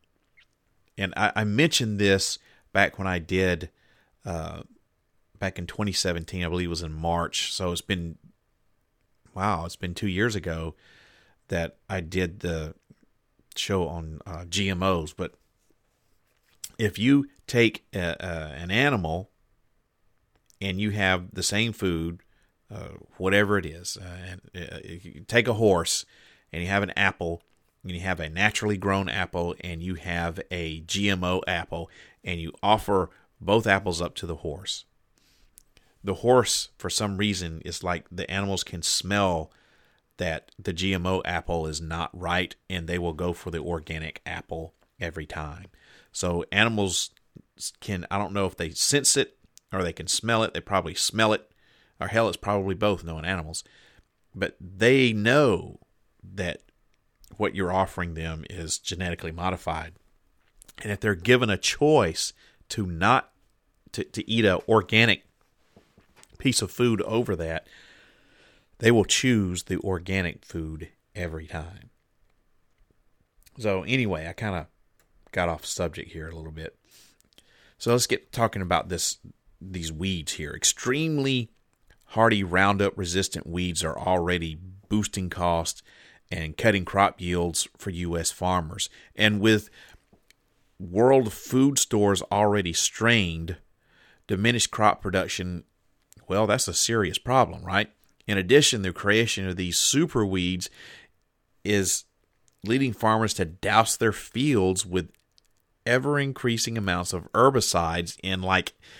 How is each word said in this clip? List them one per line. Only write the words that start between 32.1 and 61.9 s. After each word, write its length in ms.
and 180
you 120
offer 480
both 260
apples 340
up 160
to 100
the 100
horse. 480
The 100
horse, 640
for 140
some 260
reason, 480
is 180
like 280
the 200
animals 340
can 180
smell 680
that 400
the 140
G 220
M 120
O 180
apple 420
is 140
not 320
right, 420
and 180
they 120
will 160
go 180
for 180
the 100
organic 680
apple 480
every 260
time. 400
So 400
animals 580
can, 300
I 80
don't 160
know 120
if 100
they 140
sense 460
it 220
or 100
they 120
can 120
smell 360
it. 100
They 80
probably 340
smell 380
it, 180
or 100
hell, 200
it's 80
probably 380
both, 280
knowing 220
animals. 400
But 260
they 540
know 680
that 280
what 180
you're 180
offering 420
them 340
is 300
genetically 540
modified. 640
And 100
if 80
they're 160
given 340
a 60
choice 760